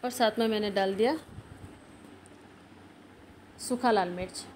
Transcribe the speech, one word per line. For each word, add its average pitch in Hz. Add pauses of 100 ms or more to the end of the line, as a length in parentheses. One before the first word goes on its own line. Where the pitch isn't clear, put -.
और 247
साथ 226
में 226
मैंने 214
डाल 196
दिया 233 (2500)
सूखा 240
लाल 190
मिर्च। 180 (120)